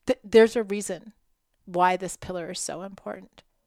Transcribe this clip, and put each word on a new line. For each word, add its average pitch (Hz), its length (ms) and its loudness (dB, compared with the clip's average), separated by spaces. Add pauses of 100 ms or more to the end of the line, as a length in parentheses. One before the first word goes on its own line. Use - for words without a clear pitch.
Th-, 262 180 0
there's 220 320 6
a 233 60 -2
reason 202 500 -8 (540)
why 180 320 2
this 185 180 -8
pillar 180 340 -10
is 185 80 -10
so - 220 -8
important. 196 640 -16 (240)